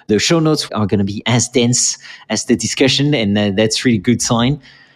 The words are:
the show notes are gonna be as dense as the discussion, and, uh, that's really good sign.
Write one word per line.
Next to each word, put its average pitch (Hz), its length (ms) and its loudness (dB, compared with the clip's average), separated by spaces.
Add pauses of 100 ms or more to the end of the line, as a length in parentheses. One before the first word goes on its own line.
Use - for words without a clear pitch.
the 104 120 2
show 170 200 2
notes 156 320 0
are 107 140 -2
gonna 101 180 0
be 101 220 -4
as 120 240 0
dense 123 480 0 (320)
as 107 160 -4
the 123 100 2
discussion, 139 580 0
and, 107 240 0
uh, 104 180 0
that's 110 280 0
really 120 140 2
good 117 240 0
sign. 123 400 0 (340)